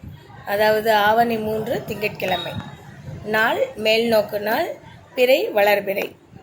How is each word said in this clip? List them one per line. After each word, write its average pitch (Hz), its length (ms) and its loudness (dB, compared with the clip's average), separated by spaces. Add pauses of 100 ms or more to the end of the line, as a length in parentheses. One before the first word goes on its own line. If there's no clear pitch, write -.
(460)
அதாவது 214 480 2
ஆவணி 220 440 4
மூன்று, 220 480 -4
திங்கட்கிழமை. 196 680 -4 (720)
நாள் 220 520 0
மேல்நோக்கு 220 640 2
நாள், 226 360 -2 (400)
பிறை 269 340 4
வளர்பிறை. 202 680 0 (280)